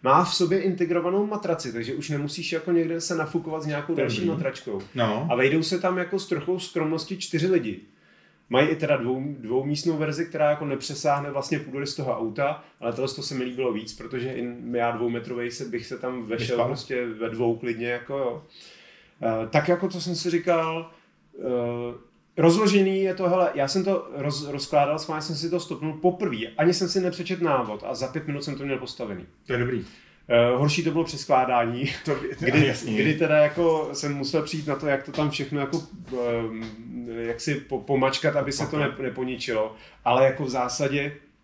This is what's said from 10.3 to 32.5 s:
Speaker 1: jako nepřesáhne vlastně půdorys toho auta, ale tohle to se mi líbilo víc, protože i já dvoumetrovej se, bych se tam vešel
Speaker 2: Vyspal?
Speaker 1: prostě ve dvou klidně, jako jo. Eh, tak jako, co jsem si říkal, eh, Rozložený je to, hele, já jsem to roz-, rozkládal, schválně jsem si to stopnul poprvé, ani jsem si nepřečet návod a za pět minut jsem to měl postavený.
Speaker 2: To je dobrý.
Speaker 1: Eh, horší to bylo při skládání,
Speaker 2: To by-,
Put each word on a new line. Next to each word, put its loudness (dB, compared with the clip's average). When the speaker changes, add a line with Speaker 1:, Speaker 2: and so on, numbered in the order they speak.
Speaker 1:
jako 0
nepřesáhne -2
vlastně -2
půdorys -6
toho -2
auta, -2
ale -2
tohle -2
to -10
se -6
mi -2
líbilo -2
víc, -6
protože -6
i -4
já 2
dvoumetrovej -2
se, -8
bych -6
se -10
tam -6
vešel -4
Speaker 2:
Vyspal? 2
Speaker 1:
prostě -4
ve -4
dvou 2
klidně, -4
jako -4
jo. -4
Eh, -2
tak 2
jako, 2
co -6
jsem -4
si -4
říkal, 0
eh, -10
Rozložený 6
je 0
to, 0
hele, 4
já 2
jsem 0
to 0
roz-, -4
rozkládal, 2
schválně -4
jsem -6
si -4
to 0
stopnul -6
poprvé, 0
ani 6
jsem 0
si 2
nepřečet -2
návod 0
a -4
za -4
pět -6
minut -4
jsem -4
to -8
měl -2
postavený. -8
Speaker 2:
To -2
je 0
dobrý. 0
Speaker 1:
Eh, 6
horší 2
to 2
bylo 2
při -4
skládání, 2
Speaker 2:
To 2
by-, -2